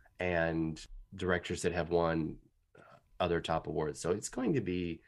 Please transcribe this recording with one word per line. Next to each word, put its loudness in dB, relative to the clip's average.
and 0
directors 0
that 2
have 0
won, 2
uh, -20
other 2
top -2
awards. -2
So 0
it's -4
going 0
to 2
be -2